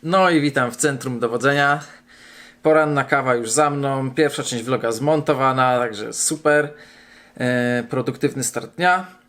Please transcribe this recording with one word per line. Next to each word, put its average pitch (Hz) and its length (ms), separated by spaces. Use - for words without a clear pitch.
No 180 280
i 160 100
witam 139 300
w 117 60
centrum 131 440
dowodzenia. 143 600
Poranna 151 420
kawa 131 300
już 117 160
za 147 200
mną, 135 400
pierwsza 143 320
część 117 220
vloga 120 280
zmontowana, 131 840
także 113 340
super. 147 600
E, 123 500
produktywny 131 540
start - 320
dnia. 180 300